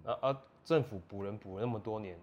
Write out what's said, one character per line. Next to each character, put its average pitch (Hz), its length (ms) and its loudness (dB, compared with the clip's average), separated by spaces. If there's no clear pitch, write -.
啊， 123 240 2
啊， 139 120 0
政 156 200 6
府 104 240 -4
补 98 160 -6
人 101 120 -2
补 98 200 -8
了 98 60 -2
那 120 60 2
么 113 120 0
多 107 200 -4
年 92 240 -8